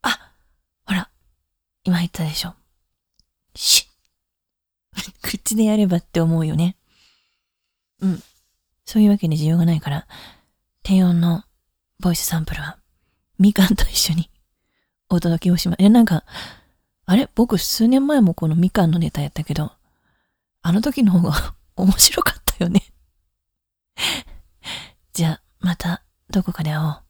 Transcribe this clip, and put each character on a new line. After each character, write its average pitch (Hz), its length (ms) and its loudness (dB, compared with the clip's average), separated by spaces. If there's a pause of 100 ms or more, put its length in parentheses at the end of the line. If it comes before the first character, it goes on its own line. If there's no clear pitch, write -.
あ、 - 320 -8 (520)
ほ 196 80 -4
ら。 185 160 -4 (760)
今 175 140 0
言 175 80 -2
っ - 40 -10
た 165 120 -8
で 156 100 -6
し - 120 -8
ょ。 175 100 -16 (1000)
シ - 300 0
ュ - 20 -20 (1120)
ッ。 - 220 -18
<laughs> - 0 -
口 - 340 -6
で 220 100 2
や 214 120 2
れ 208 100 2
ば 175 100 0
っ 170 40 -2
て - 180 -6
思 165 180 2
う 160 80 -2
よ 156 120 -4
ね。 175 180 0 (1200)
う 190 80 -2
ん。 180 160 -4 (600)
そ - 160 -2
う - 20 6
い 208 60 6
う 202 40 6
わ 202 60 2
け 170 120 -2
で 156 80 -2
需 156 100 -2
要 165 100 2
が 170 80 2
な 170 80 2
い 156 60 0
か 143 100 -6
ら、 143 180 -8 (760)
低 190 200 2
音 175 180 2
の 170 240 -2 (540)
ボ 180 120 0
イ 165 40 0
ス - 100 -6
サ 160 140 -4
ン 160 60 -4
プ - 100 -8
ル 147 60 -10
は、 143 180 -14 (580)
み 202 160 4
か 190 160 4
ん 208 60 2
と - 100 2
一 - 100 -6
緒 - 180 -2
に 165 180 -4 (760)
お 175 100 2
届 170 240 -2
け 180 80 2
を 180 60 2
し 180 120 -2
ま-、 170 100 -2
え、 202 100 6
な 233 120 6
ん 226 40 6
か、 165 200 -2 (800)
あ 180 100 2
れ？ 269 200 0
僕 220 240 0
数 - 280 -2
年 269 200 2
前 294 120 2
も 175 140 4
こ 160 140 -4
の 156 80 0
み 175 160 2
か 175 160 2
ん 156 40 2
の 170 80 0
ネ 156 120 -4
タ 147 100 -6
や 143 80 -6
っ - 20 -12
た 156 120 -10
け - 100 -8
ど、 156 180 -6 (920)
あ 165 80 0
の 208 100 2
時 269 220 -2
の 196 80 4
方 175 100 4
が - 340 -2 (100)
<laughs> - 120 -16
面 190 200 2
白 - 260 2
か - 140 -2
っ - 60 -20
た - 200 -4
よ 170 60 -2
ね。 - 220 0 (1040)
<laughs> - 1160 -14
じ 170 120 -2
ゃ 156 80 -2
あ、 - 100 -14 (160)
ま 180 180 -2
た 175 260 -8 (260)
ど 190 140 -2
こ 175 80 -6
か 156 120 -8
で 156 100 -4
会 151 40 -4
お 156 120 -2
う。 - 200 -10